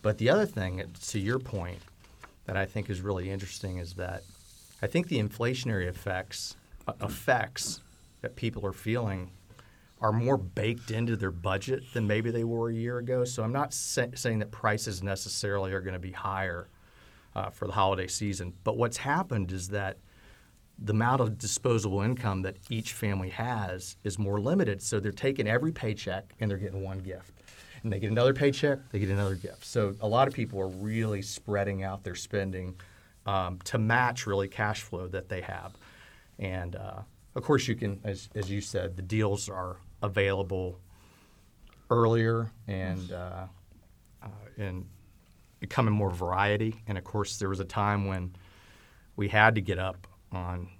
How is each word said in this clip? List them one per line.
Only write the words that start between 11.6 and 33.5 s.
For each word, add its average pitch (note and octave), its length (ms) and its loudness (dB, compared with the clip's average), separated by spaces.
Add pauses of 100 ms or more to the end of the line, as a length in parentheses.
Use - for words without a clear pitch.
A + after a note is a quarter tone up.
than A2+ 120 2
maybe A2 260 4
they A#2 120 2
were A#2 260 0
a A#2 40 -2
year A#2 240 -2
ago. B2 260 2
So A#2+ 200 -2
I'm A2+ 100 0
not C#3+ 200 0
sa-, B2 400 0
saying A2+ 260 0
that G#2 120 -4
prices G#2+ 500 -2
necessarily G2 720 -2
are F#2+ 80 -2
gonna F#2 180 -6
be F#2 120 -8
higher, F#2+ 560 -4 (680)
uh, G2 140 -4
for - 180 -6
the F2+ 60 -6
holiday F#2+ 340 4
season. F#2 460 -4 (100)
But A2 140 0
what's A#2+ 200 0
happened C3+ 540 0
is F#2 180 -4
that G2 280 -2 (800)
the G#2+ 140 -2
amount A#2+ 300 6
of G#2+ 160 2
disposable G2+ 640 2
income A2+ 400 2
that F#2+ 160 -4 (120)
each A2 220 -2
family F#2+ 380 0
has G2+ 720 -4
is G2 160 -2
more G2+ 220 2
limited. B2+ 400 2
So - 180 0
they're G2 140 -2
taking C3+ 340 0
every C3 240 4
paycheck G2 680 -4
and G#2+ 120 0
they're F#2+ 60 -2
getting F#2+ 260 -4
one F#2+ 160 -6
gift. F#2 320 -10 (500)
And A2 120 -2
they G2 60 -2
get G#2 120 0
another B2 220 6
paycheck, C#3+ 460 4 (120)
they G#2 80 0
get G2 100 2
another G2 260 2
gift. - 280 -10
So G#2 380 0
a A2 60 0
lot B2 200 6
of C3+ 60 -2
people A2+ 260 -4
are F#2+ 80 0
really G#2 540 -2
spreading G2 640 -2
out G2 200 -6
their F2 120 -8
spending, F#2 600 -4 (500)
um, F#2 400 0